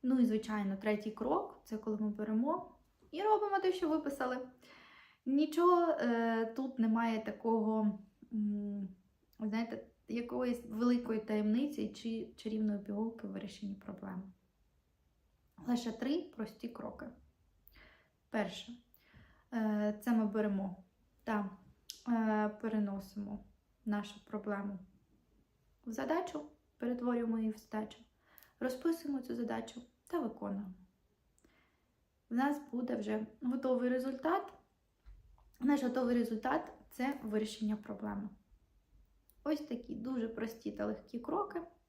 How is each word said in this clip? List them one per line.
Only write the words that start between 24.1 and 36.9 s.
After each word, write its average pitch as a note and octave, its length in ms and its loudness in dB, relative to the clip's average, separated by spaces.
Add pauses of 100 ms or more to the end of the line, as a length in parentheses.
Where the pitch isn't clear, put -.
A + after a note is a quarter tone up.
проблему G3+ 540 -4 (1080)
в A#3 60 -6
задачу, D4+ 580 -2 (280)
перетворюємо A#3+ 600 0
її A3 120 2
в G#3+ 60 -4
задачу, - 420 -8 (640)
розписуємо C4+ 600 0
цю A#3+ 140 -4
задачу A3+ 460 -4 (260)
та F4 140 -2
виконуємо. G3+ 540 -4 (1600)
У A#3 40 -4
нас C#4+ 280 4 (100)
буде A#3+ 240 -2
вже G#3+ 300 -2 (160)
готовий B3+ 460 2
результат. C4+ 640 0 (1080)
Наш C4+ 220 6
готовий B3 320 2
результат — A#3+ 580 2 (180)